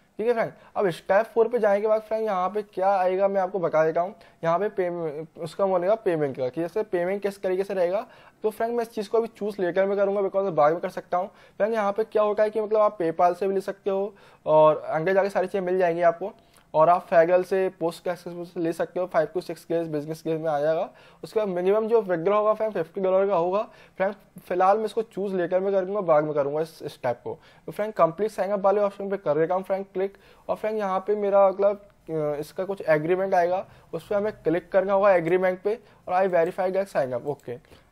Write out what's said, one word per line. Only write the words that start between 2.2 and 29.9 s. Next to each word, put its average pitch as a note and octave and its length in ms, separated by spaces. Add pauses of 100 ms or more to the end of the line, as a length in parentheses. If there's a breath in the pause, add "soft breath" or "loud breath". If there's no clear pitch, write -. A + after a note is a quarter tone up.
यहाँ F#3 240
पे G#3 120
क्या F#3+ 280
आएगा F#3 380
मैं G3 140
आपको F#3+ 180
बता D#3+ 260
देता D#3+ 160
हूँ। G3 140 (280 loud breath)
यहाँ E3 160
पे G#3 100
पेमेंट, E3+ 580 (100)
उसका E3+ 280
बोलेगा F3+ 300
पेमेंट D3+ 420
का, B2+ 120
कि D#3+ 120
जैसे F#3+ 220
पेमेंट F#3 380
किस G3 200
तरीके F#3 220
से G3 100
रहेगा। F#3+ 320 (380 loud breath)
तो G#3+ 60
फ्रेंड A#3 260
मैं A#3 60
इस A#3 100
चीज़ G#3 180
को A3+ 80
अभी A3+ 100
चूज़ G#3 340
लेटर F3+ 240
में G3 120
करूँगा G3+ 240
because G3 300
बाद D3+ 200
में E3+ 100
कर F#3 80
सकता F3 280
हूँ। F#3+ 100 (300 soft breath)
फ्रेंड G#3+ 160
यहाँ G3+ 180
पे A3 120
क्या G#3+ 200
होता G#3 200
है G#3+ 60
कि A3 120
मतलब G#3+ 180
आप G#3 180
PayPal F3 380
से G3 120
भी G3 60
ले F#3+ 80
सकते G3 280
हो G3 240 (320 soft breath)
और D#3 420
आगे D#3+ 260
जाके G3 160
सारी F#3 180
चीज़ें F#3 180
मिल F#3 120
जाएंगी F3 240
आपको, F3 300 (420 soft breath)
और D#3 160
आप F3+ 200
Faggle F3+ 340
से, F#3+ 260
पोस्ट E3+ 380
एक्सेस F3 460
से F#3 60
ले E3+ 140
सकते F3+ 260
हो, F3+ 60
फ़ाइव D#3+ 220 (100)
to F3 60
सिक्स - 280
डेज E3 160
बिजनेस D#3 380
डेज D#3+ 160
में D#3+ 80
आ D3 100
जाएगा। D#3+ 300 (340 loud breath)
उसके - 160
बाद G#3+ 100
मिनिमम F#3+ 380
जो A3+ 140
विड्रॉ F#3 360
होगा G#3+ 160
फ्रेंड A3 200
फ़िफ़्टी F#3+ 280
डॉलर F#3+ 260
का G3+ 80
होगा। F3+ 260 (360 loud breath)
फ्रेंड G3 160 (260)
फिलहाल F#3 380
मैं A3 80
इसको A3 160
चूज़ G3 340
लेटर F3+ 240
में G3 140
करूँगा, G3 280
बाद D#3 220
में D3+ 100
करूँगा D3 280
इस - 220
स्टेप B2+ 400
को। A2+ 140 (280 soft breath)
तो E3 60
फ्रेंड G#3+ 220
कंप्लीट F3 380
साइन G3 200
अप G3+ 80
वाले G3 220
ऑप्शन G3 280
पे G3 80
कर D3+ 200
देता E3 180
हूँ G3 80
फ्रेंड G3 300